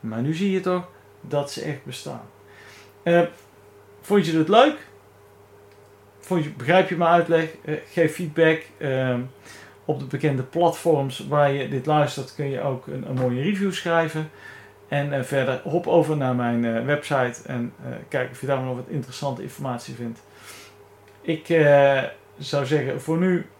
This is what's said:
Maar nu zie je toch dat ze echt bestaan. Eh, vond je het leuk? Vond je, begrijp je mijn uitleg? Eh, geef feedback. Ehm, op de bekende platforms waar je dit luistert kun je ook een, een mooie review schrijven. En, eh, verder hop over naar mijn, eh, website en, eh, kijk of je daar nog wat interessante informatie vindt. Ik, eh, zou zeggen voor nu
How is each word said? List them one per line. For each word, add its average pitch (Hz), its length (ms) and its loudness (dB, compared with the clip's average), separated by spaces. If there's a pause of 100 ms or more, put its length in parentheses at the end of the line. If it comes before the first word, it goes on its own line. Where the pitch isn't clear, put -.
Maar 113 200 -8
nu 147 140 -2
zie 190 160 0
je 190 100 0
toch 180 280 -2 (320)
dat 143 320 -4
ze - 100 -10
echt 147 220 -8
bestaan. 131 440 -14 (720)
Eh, 170 200 4 (800)
vond 196 260 2
je 160 120 0
het 156 100 2
leuk? 262 400 4 (1300)
Vond 170 260 -2
je, 147 60 -8
begrijp 175 380 2
je 180 80 -4
mijn 170 140 2
uitleg? 165 400 4 (140)
Eh, 151 100 -6 (160)
geef 156 240 2
feedback. 160 480 2 (160)
Ehm, 131 420 -2 (640)
op 135 140 -2
de 135 60 -8
bekende 135 380 -2
platforms 156 840 0
waar 143 260 4
je 139 160 -4
dit 135 180 -4
luistert 147 480 0
kun 139 160 -6
je 135 100 -6
ook 131 260 -4
een, 139 220 -10
een 131 60 -4
mooie 127 280 0
review 190 300 0
schrijven. 160 580 -2 (580)
En, 143 240 -2
eh, 135 100 -2
verder 131 400 0
hop 156 240 -2
over 156 300 4
naar 127 180 0
mijn, 120 300 0
eh, 113 200 -2
website 139 640 0
en, 120 260 -6 (120)
eh, 123 60 -10 (180)
kijk 127 220 -4
of 123 100 -16
je 131 60 -8
daar 135 160 0
nog 127 140 -4
wat 123 120 -12
interessante 135 540 -8
informatie 131 520 -10
vindt. 117 260 -10 (1000)
Ik, 156 280 -6
eh, 143 540 6 (360)
zou 143 280 -2
zeggen 135 360 0
voor 165 160 -2
nu 180 280 2 (140)